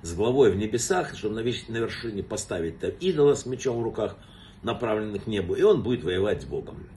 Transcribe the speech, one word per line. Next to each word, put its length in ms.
С 100
главой 400
в 40
небесах, 600
чтобы 200
на 40
веш-, 280
на 100
вершине 440
поставить 560
там 120
идола 360
с 100
мечом 340
в 20
руках, 360
направленных 600
к 20
небу, 280
и 80
он 200
будет 220
воевать 380
с 20
Богом. 420